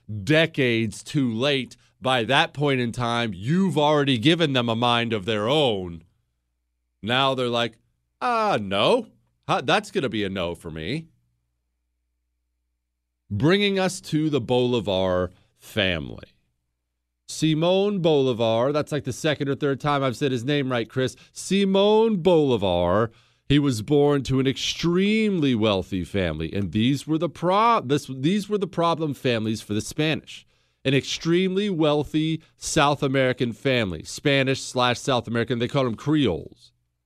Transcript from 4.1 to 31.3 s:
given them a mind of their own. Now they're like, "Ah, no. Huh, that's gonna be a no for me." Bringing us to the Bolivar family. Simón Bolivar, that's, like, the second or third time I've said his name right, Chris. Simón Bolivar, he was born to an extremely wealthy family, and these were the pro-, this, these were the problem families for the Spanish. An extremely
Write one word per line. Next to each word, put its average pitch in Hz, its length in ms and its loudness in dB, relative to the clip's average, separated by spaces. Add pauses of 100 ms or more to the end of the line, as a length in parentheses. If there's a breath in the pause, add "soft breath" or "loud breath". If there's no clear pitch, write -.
given 156 340 2
them 123 160 0
a 117 80 0
mind 117 380 0
of 101 100 -4
their 107 240 -2
own. 101 560 -2 (960)
Now 131 320 0
they're 127 140 -2
like, 117 300 -2 (420)
"Ah, 220 400 0
no. 104 480 0 (400)
Huh, 165 140 0
that's 165 300 0
gonna 139 180 -2
be 107 160 -4
a 92 40 -4
no 87 260 -4
for 82 140 -16
me." 95 380 -8 (2250)
Bringing 190 480 2
us 185 220 -2
to 156 280 0
the 139 120 0
Bolivar 95 920 0 (260 soft breath)
family. 80 760 -6 (960)
Simón 180 720 0
Bolivar, 127 720 2
that's, 147 180 -2
like, 147 140 -6
the 123 80 -6
second 143 360 -2
or 139 60 -2
third 139 240 -2
time 143 240 0
I've 127 140 -2
said 139 140 -2
his 120 120 -4
name 143 260 -2
right, 117 180 -2
Chris. 127 280 -4 (180 loud breath)
Simón 202 880 2
Bolivar, 110 920 2 (360 soft breath)
he 139 100 4
was 135 240 0
born 143 420 4
to 131 160 0
an 131 60 0
extremely 180 1080 0
wealthy 98 480 0
family, 82 500 -4
and 98 200 -4
these 123 340 0
were 156 100 -2
the 160 120 -2
pro-, 208 520 2
this, 135 320 -2
these 190 360 -2
were 208 100 2
the 190 80 0
problem 165 480 -2
families 110 460 -2
for - 120 -8
the 107 80 -2
Spanish. - 640 -4 (400)
An 135 80 2
extremely 185 760 0